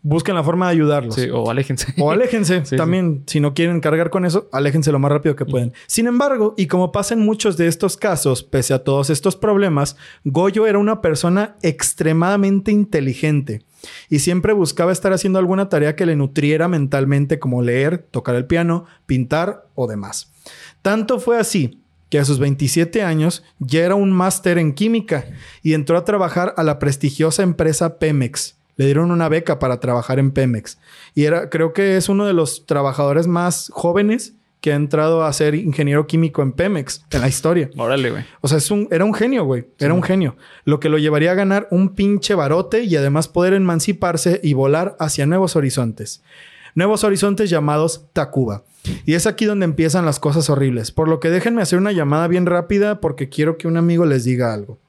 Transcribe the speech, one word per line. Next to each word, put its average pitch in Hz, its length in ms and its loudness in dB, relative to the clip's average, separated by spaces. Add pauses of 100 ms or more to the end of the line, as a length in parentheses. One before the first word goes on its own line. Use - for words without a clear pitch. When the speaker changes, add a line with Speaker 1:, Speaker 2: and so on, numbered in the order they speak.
Speaker 1:
busquen 160 320 0
la 160 80 0
forma 175 240 0
de 175 60 2
ayudarlos. 147 420 0
Speaker 2:
Sí, 127 180 -2
o 117 160 -2
aléjense. 131 480 -4
Speaker 1:
O 147 140 2
aléjense 208 480 0
Speaker 2:
<laughs> 147 60 -2
Sí, - 60 -8
sí. 131 60 -2
Speaker 1:
también. 160 480 0
Si - 140 -2
no 143 160 0
quieren 170 260 0
cargar 160 300 0
con 185 140 -2
eso, 175 260 0
aléjense 143 400 0
lo 139 80 2
más 143 120 2
rápido 147 240 0
que 143 100 -8
Speaker 2:
Ujú. - 80 -8
Speaker 1:
pueden. 120 200 -2 (140)
Sin 226 180 0
embargo, 240 500 2
y 190 120 0
como 180 240 0
pasa 208 240 -2
en 226 60 2
muchos 214 360 0
de 170 80 2
estos 170 320 0
casos, 143 460 0
pese 135 320 -2
a 131 80 -2
todos 139 260 0
estos 160 260 0
problemas, 196 600 0 (280)
Goyo 185 440 2
era 202 100 2
una 214 240 0
persona 175 600 0
extremadamente 190 1080 0
inteligente 147 920 0 (460)
y 151 100 2
siempre 180 340 0
buscaba 175 380 0
estar 185 220 0
haciendo 190 260 0
alguna 190 300 0
tarea 151 260 2
que 185 100 0
le 165 100 2
nutriera 147 520 0
mentalmente, 143 720 0
como 123 240 -2
leer, 135 340 0 (140)
tocar 123 240 -2
el 123 100 -2
piano, 170 400 0 (220)
pintar 151 680 -2
o 127 140 -4
demás. 101 440 -10 (500)
Tanto 220 380 -2
fue 233 200 0
así 156 400 -2 (300)
que 147 100 2
a 139 60 2
sus 139 140 2
veintisiete 151 640 0
años 160 400 0 (160)
ya 151 260 0
era 190 100 2
un 196 160 2
máster 185 460 0
en 156 160 0
química 208 520 -2 (380)
y 156 100 2
entró 156 240 2
a 175 80 -2
trabajar 185 520 0
a 165 60 0
la 147 140 0
prestigiosa 143 640 0
empresa 165 560 0
Pemex. 147 580 -2 (200)
Le 135 100 0
dieron 151 260 2
una 165 180 2
beca 156 300 0
para 127 200 -2
trabajar 123 400 -2
en 135 120 2
Pemex. 127 460 -2 (380)
Y 147 100 2
era, 160 240 0
creo 165 240 -2
que 196 240 2
es 180 120 0
uno 202 160 2
de 196 80 0
los 160 340 -2
trabajadores 143 600 0
más 175 460 -2
jóvenes 202 600 0 (280)
que 151 100 0
ha 143 40 0
entrado 156 500 0
a 143 80 -2
ser 151 220 0
ingeniero 151 520 0
químico 160 340 0
en 135 120 0
Pemex 175 580 -4
en 131 100 0
la 127 60 0
historia. 160 500 0
Speaker 2:
Órale, 123 340 0
güey. 110 120 -8 (180)
Speaker 1:
O 143 60 -2
sea, 151 120 2
es 143 120 -4
un, 208 200 0
era 175 140 2
un 214 80 0
genio, 233 320 0
güey. 127 200 -2 (140)
Era 143 120 0
Speaker 2:
Sí. 175 60 2
Speaker 1:
un 175 60 0
genio. 185 340 0 (280)
Lo 143 140 2
que 151 100 -2
lo 151 100 2
llevaría 151 320 2
a 185 40 2
ganar 196 360 0
un 185 180 2
pinche 202 460 0
barote 180 480 0
y 180 120 0
además 143 320 0
poder 180 260 2
emanciparse 175 880 0
y 147 100 2
volar 143 460 0
hacia 151 260 -2
nuevos 180 300 0
horizontes. 127 680 -4 (520)
Nuevos 196 280 2
horizontes 202 460 0
llamados 151 640 0
Tacuba. 131 500 -2 (420)
Y 151 80 0
es 170 140 0
aquí 220 180 -2
donde 202 200 0
empiezan 160 400 0
las 147 140 -2
cosas 147 300 0
horribles. 135 420 0
Por 160 180 0
lo 165 100 2
que 165 100 0
déjenme 220 320 0
hacer 180 160 0
una 202 140 2
llamada 156 360 0
bien 180 180 2
rápida 202 560 0
porque 139 280 -4
quiero 160 280 0
que 170 100 -6
un 165 100 0
amigo 170 280 2
les 135 180 2
diga 123 300 0
algo. 104 240 -10 (120)